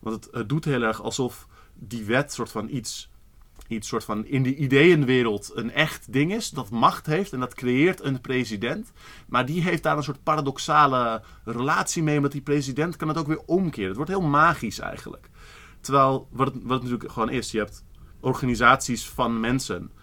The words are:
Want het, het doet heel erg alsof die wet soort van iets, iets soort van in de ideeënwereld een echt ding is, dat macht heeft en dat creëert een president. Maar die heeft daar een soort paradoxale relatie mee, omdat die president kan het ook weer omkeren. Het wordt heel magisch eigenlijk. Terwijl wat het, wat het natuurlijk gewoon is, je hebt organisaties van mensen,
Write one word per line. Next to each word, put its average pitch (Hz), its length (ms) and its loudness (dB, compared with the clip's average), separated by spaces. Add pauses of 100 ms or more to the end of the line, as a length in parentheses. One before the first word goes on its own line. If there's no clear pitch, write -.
Want 110 240 -8
het, - 100 -20
het 113 140 -6
doet 151 160 -2
heel 131 180 0
erg 113 200 -2
alsof 123 440 -4 (280)
die 113 300 -10
wet 127 280 0
soort 113 180 -6
van 107 200 -6
iets, - 400 -8 (580)
iets 113 200 -6
soort 117 160 -4
van 107 220 -4
in 135 160 0
de 131 140 0
ideeënwereld 131 960 4
een 117 180 -4
echt - 400 -2
ding 147 220 2
is, 226 160 -6
dat 123 200 -8
macht 120 360 2
heeft 175 260 0
en 131 80 -4
dat 127 140 -6
creëert 131 500 2
een 135 160 -2
president. 127 720 -4 (360)
Maar 123 180 0
die 160 160 -2
heeft 170 200 0
daar 151 140 2
een 147 60 -2
soort 139 200 -8
paradoxale 135 1000 2 (220)
relatie 147 580 -2
mee, 151 140 2
omdat 143 160 2
die 143 80 -8
president 143 560 -2
kan 156 120 -4
het 151 100 -2
ook 156 80 -4
weer 151 200 -2
omkeren. 160 420 0
Het 95 80 -6
wordt 151 140 -4
heel 190 120 -2
magisch 147 560 2
eigenlijk. - 520 -12 (500)
Terwijl 135 500 2
wat 127 160 0
het, 131 160 -6
wat 117 100 -2
het 127 100 -2
natuurlijk 123 300 -6
gewoon 113 180 -2
is, 123 200 -4
je 107 80 -2
hebt - 260 -6 (360)
organisaties 123 880 2
van 117 320 -2
mensen, 117 500 -2 (120)